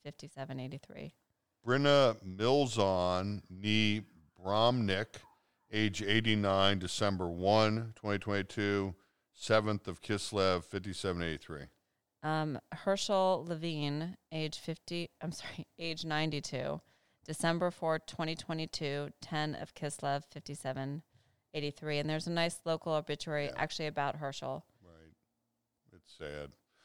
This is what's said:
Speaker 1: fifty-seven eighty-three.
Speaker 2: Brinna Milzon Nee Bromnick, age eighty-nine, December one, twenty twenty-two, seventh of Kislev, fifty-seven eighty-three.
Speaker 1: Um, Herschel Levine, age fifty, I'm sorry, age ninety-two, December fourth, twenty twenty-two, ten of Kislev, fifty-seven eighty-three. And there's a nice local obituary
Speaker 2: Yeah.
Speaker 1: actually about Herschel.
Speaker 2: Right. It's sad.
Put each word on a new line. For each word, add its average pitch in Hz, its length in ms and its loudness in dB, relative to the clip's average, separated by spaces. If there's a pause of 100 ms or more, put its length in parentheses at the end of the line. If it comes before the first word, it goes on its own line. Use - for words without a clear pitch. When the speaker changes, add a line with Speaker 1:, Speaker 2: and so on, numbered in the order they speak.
Speaker 1:
fifty-seven 139 560 -12
eighty-three. 135 540 -12 (520)
Speaker 2:
Brinna 135 600 6
Milzon 101 1300 2
Nee 107 500 2 (420)
Bromnick, 107 720 2 (540)
age 107 300 0
eighty-nine, 101 800 4
December 90 500 0
one, 107 640 4
twenty 104 220 -2
twenty-two, 101 800 0 (360)
seventh 107 560 2
of 90 140 -10
Kislev, 95 640 2
fifty-seven 92 580 -4
eighty-three. 78 440 -6 (580)
Speaker 1:
Um, 156 340 -2 (140)
Herschel 190 760 2
Levine, 160 680 -4 (140)
age 156 260 -4
fifty, 170 540 -8 (100)
I'm 165 100 -4
sorry, - 360 -12 (100)
age 165 260 -6
ninety-two, 151 800 -2 (440)
December 170 440 0
fourth, 160 380 -2
twenty 160 280 -4
twenty-two, 156 720 -4 (120)
ten 151 320 -2
of - 220 -10
Kislev, 143 560 -4
fifty-seven 143 720 -8 (500)
eighty-three. 147 460 -4
And 147 100 -2
there's 156 160 -2
a 170 60 -4
nice 170 340 0
local 165 280 -2
obituary 151 520 -2
Speaker 2:
Yeah. 135 120 -4
Speaker 1:
actually 160 300 -2
about 147 280 -2
Herschel. 139 500 -8 (180)
Speaker 2:
Right. 80 300 -20 (800)
It's 87 240 -20
sad. 73 340 -8 (340)